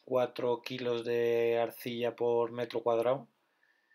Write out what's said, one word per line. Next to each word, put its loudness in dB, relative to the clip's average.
cuatro 0
kilos -4
de 2
arcilla -4
por 2
metro -6
cuadrado 0